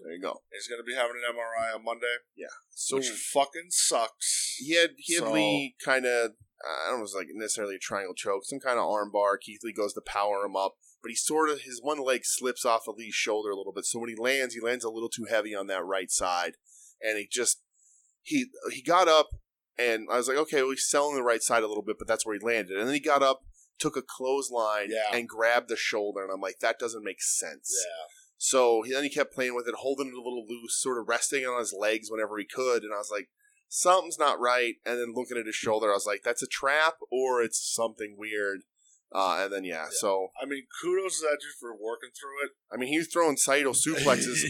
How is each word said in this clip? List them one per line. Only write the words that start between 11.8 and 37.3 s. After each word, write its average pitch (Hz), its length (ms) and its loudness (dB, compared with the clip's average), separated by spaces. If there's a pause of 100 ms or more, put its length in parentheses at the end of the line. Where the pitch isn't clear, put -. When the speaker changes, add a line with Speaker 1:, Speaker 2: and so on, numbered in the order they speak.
Speaker 1:
one 147 160 -2
leg 127 260 2
slips - 420 -2
off 113 200 4
of 107 100 -8
Lee's 110 180 -8
shoulder 107 360 0
a 98 60 -2
little 98 160 -6
bit. 95 140 -6
So - 120 -2
when 117 120 -6
he 113 40 -10
lands, 123 400 0
he 117 60 -10
lands 120 240 -2
a 113 60 -4
little 113 200 -4
too 117 140 -6
heavy 107 300 0
on 98 140 -4
that 95 160 -2
right 95 260 -4
side. 87 460 0 (440)
And 110 180 -2
he 104 80 -6
just, - 360 0 (600)
he, 135 280 0 (220)
he 127 100 -10
got 170 260 6
up, 156 220 6 (480)
and 113 320 2
I 113 80 4
was 120 100 2
like, 131 80 0
"Okay, 156 260 2
well, 131 100 2
he's - 160 -2
selling 147 280 2
the 127 60 2
right 117 200 4
side 117 200 4
a 110 40 2
little 104 160 -2
bit," 104 160 -4
but 104 80 -10
that's 110 200 2
where 107 120 -4
he 101 60 -8
landed. 107 340 0
And 110 80 0
then 139 80 0
he 147 60 0
got 143 220 4
up, 135 200 4 (360)
took 147 180 -2
a 131 60 -2
clothesline, 123 880 0
Speaker 2:
Yeah. 107 220 0
Speaker 1:
and 120 160 0
grabbed 117 400 2
the 113 80 -2
shoulder, 104 460 -2
and 95 80 -6
I'm 95 120 -6
like, 95 180 -6
"That 117 180 2
doesn't 110 240 -6
make 98 200 -8
sense." - 520 -4 (100)
Speaker 2:
Yeah. 82 200 -10 (340)
Speaker 1:
So 120 440 4
he, 123 100 -6
then 135 120 0
he 139 60 -2
kept 143 240 -2
playing 127 200 -2
with 120 140 -4
it, 117 80 -4
holding 135 320 -2
it 123 60 -12
a 123 40 -12
little 120 300 -8
loose, 117 320 -6
sort 127 180 -2
of 107 100 -4
resting 127 380 0
on 123 120 -2
his 107 140 -2
legs 107 380 0
whenever 107 280 -4
he 98 80 -6
could, 123 380 0
and 107 100 -8
I 101 40 -4
was 104 120 -8
like, 101 200 -6 (380)
"Something's 175 500 4
not 143 220 4
right." 123 360 4 (100)
And 120 140 -2
then 117 140 -6
looking 123 240 -4
at 107 80 -4
his 110 100 -4
shoulder, 107 340 2
I 101 40 6
was 101 120 0
like, 101 160 -2
"That's 120 200 -2
a 131 40 -4
trap, 156 520 2 (120)
or 127 320 2